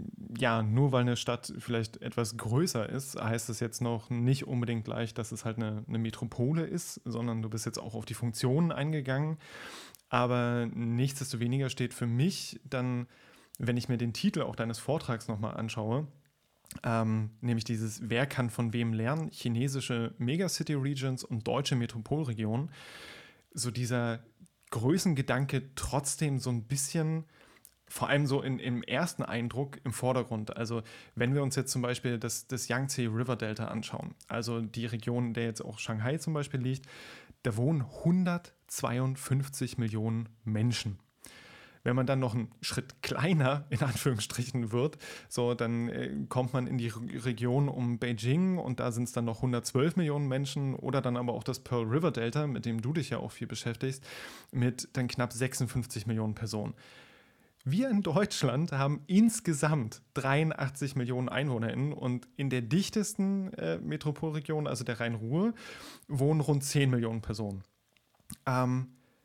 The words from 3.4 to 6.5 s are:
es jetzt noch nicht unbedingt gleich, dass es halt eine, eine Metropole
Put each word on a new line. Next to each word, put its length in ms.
es 140
jetzt 200
noch 280
nicht 360
unbedingt 380
gleich, 300
dass 180
es 140
halt 100
eine, 320
eine 120
Metropole 640